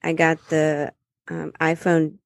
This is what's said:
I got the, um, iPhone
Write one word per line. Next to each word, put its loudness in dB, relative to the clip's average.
I -4
got 2
the, 0
um, -10
iPhone 0